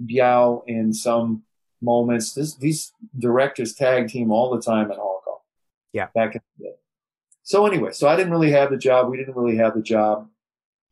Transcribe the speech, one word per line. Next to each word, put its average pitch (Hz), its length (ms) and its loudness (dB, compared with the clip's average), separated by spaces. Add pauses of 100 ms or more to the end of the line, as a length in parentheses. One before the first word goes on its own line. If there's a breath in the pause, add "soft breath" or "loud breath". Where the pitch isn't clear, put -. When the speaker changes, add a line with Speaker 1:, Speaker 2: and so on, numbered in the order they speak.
Speaker 1:
Biao 123 640 2
in 110 280 -2
some 117 480 -2 (400)
moments. 120 500 0
This, 151 220 -6
these 151 380 -4 (260)
directors 123 560 -2
tag 127 340 0
team 117 220 -4
all 120 200 0
the 120 120 -4
time 107 280 0
in 98 60 -8
Hong 98 280 -6
Kong. - 140 -10 (540)
Speaker 2:
Yeah. 98 220 -6
Speaker 1:
Back 113 220 -2
in 113 40 -14 (160)
the - 80 -18
day. - 100 -14 (680)
So 202 240 2
anyway, 123 260 -2
so 143 160 2
I 156 80 4
didn't 180 160 0
really 156 200 4
have 139 180 4
the 135 80 -2
job. 127 320 2
We 127 80 -6
didn't 135 180 -10
really 120 200 0
have 110 180 2
the 110 80 -2
job. 107 460 0 (640)